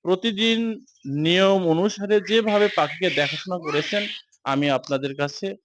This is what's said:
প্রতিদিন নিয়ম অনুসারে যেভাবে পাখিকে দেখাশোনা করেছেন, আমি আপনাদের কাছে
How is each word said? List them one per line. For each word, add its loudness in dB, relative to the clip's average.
প্রতিদিন 0
নিয়ম 2
অনুসারে 2
যেভাবে 2
পাখিকে 0
দেখাশোনা -4
করেছেন, -2
আমি 0
আপনাদের -2
কাছে -4